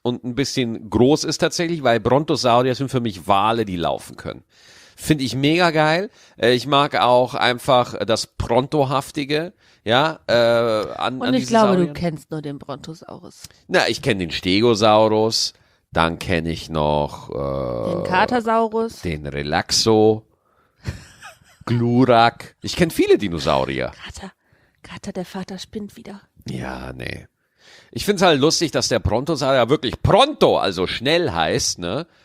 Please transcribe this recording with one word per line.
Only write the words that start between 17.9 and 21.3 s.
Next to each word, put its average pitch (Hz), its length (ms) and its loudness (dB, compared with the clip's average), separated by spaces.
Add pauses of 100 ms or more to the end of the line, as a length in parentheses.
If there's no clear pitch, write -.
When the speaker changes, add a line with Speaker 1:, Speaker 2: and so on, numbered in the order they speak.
Speaker 2:
Den 50 80 -6
Katasaurus. 226 1000 -2
Speaker 1:
den 73 260 -6
Relaxo, 107 1000 0 (560)
<laughs> - 80 -8 (760)